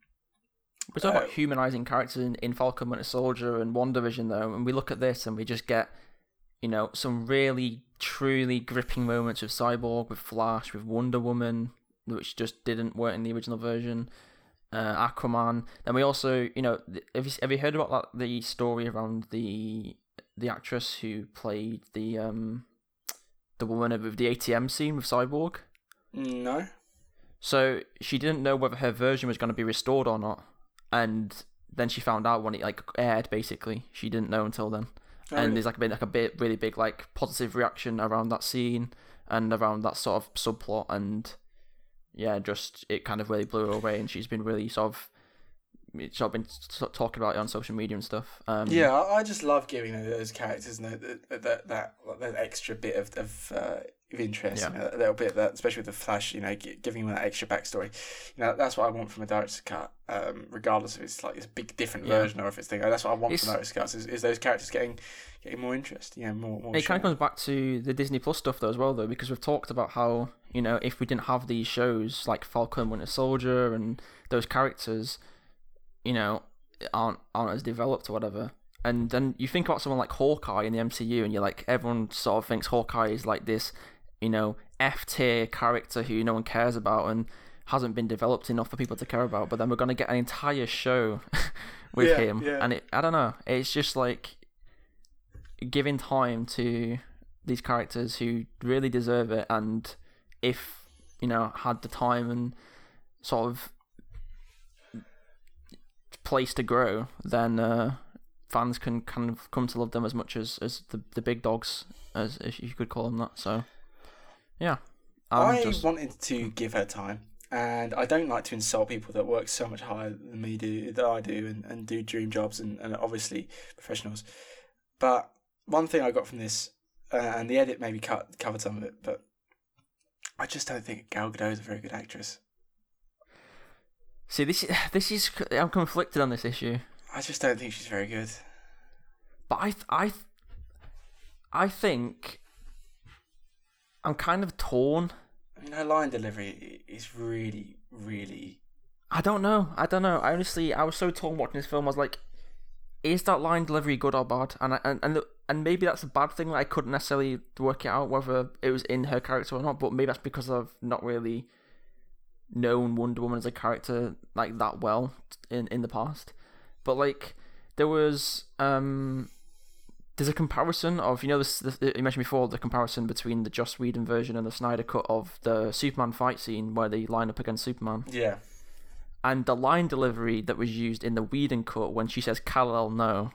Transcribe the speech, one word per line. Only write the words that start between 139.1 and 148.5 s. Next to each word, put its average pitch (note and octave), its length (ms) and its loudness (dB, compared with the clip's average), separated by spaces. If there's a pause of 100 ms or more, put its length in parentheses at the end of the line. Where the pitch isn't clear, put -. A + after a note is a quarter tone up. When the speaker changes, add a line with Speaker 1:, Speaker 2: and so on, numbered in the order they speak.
Speaker 1:
But - 120 2
I, G#3 100 0
th-, - 180 -8
I, D#3+ 200 4
th-, - 160 -8 (1300)
I F#3 160 4
think C#3+ 720 -2 (1600)
I'm D3 120 0
kind F3+ 280 2
of F3 140 -4
torn. D3 560 2 (440)
Speaker 2:
I - 60 -20
mean, C#3+ 100 -12
her D#3 120 -4
line D3+ 260 4
delivery G#2+ 800 -6
i-, - 40 -16
is - 220 -16
really, A2+ 640 -6 (160)
really G#2 640 -10 (540)